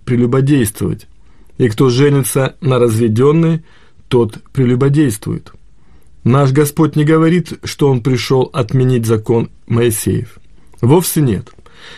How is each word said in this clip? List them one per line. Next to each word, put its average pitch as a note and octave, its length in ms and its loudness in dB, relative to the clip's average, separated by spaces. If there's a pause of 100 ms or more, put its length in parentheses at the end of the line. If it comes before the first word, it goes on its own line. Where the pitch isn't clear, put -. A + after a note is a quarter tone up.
прелюбодействовать. B2 1040 -2 (480)
И B2+ 120 2
кто C3 200 0
женится C3+ 720 0
на C3 180 0
разведённой, B2 880 2 (420)
тот A#2 320 0 (140)
прелюбодействует. B2+ 1000 0 (720)
Наш C3 300 2
Господь D3 420 0
не D3+ 80 0
говорит, D#3+ 520 0 (100)
что - 260 -2
Он A#2+ 140 -2
пришёл C3 480 -2
отменить B2+ 520 -2
закон A2 460 -2 (160)
Моисеев. A2 720 -2 (420)
Вовсе D#3+ 400 2
нет. A2 280 -2 (500)